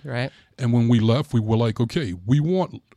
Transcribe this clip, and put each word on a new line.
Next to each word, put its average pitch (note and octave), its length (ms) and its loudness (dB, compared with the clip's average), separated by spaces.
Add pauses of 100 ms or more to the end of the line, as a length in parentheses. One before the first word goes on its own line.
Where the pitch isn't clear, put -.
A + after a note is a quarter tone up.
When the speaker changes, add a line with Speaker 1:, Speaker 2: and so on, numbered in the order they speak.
Speaker 1:
Right. C3 260 -6 (280)
Speaker 2:
And A#2+ 160 0
when A#2 120 4
we A#2 140 4
left, A2+ 320 0
we A#2+ 80 2
were A2 160 0
like, A2+ 240 0
"Okay, A#2 320 -4 (140)
we C3 140 4
want, F3 420 -2 (140)